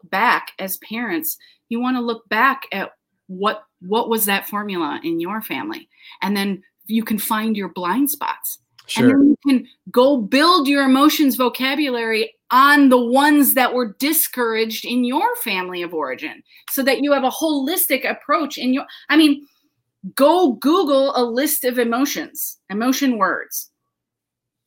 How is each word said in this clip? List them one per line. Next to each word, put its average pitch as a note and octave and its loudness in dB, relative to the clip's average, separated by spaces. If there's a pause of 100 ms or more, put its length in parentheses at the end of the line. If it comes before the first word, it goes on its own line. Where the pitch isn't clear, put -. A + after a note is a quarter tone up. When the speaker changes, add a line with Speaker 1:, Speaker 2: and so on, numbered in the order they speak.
Speaker 1:
back G3 0
as F#3 -8
parents, G#3 -6 (320)
you A#3 -4
wanna B3 -2
look A#3 -6
back C4 2
at G3 -6 (360)
what, G3+ -4 (180)
what A3 -2
was A3 0
that G3 -2
formula F#3+ -6
in E3 -4
your G3 -6
family? A2+ -10 (340)
And G3 0
then G3 -4 (260)
you A3 -2
can A3 -2
find A3 -2
your G3 -6
blind F#3+ -2
spots. - -8 (280)
Speaker 2:
Sure. A#3 0
Speaker 1:
And - 8
then C#4 6
you D4 4 (220)
can A3 -8 (220)
go C4 4
build C4+ 2
your C#4+ 2
emotions C4+ 4
vocabulary B3 -2 (160)
on C#4 6
the B3+ 6
ones C#4 4
that B3 2
were A#3+ -2
discouraged A3+ -2
in B3 -2
your E4+ 0
family F3+ -6
of E3+ -8
origin, C3+ -8 (260)
so C4+ -4
that A#3+ 0
you C#4+ 2
have C4+ 2
a C4 0
holistic D4 -2
approach D4 -4
in B3+ -2
your, C#4 -4 (240)
I C#4+ 2
mean, D4 4 (680)
go D4+ 4
Google C#4 2
a B3+ 2
list A#3+ -2
of B3+ -2
emotions, A#3 -4 (120)
emotion B3 0
words, F3 -4 (960)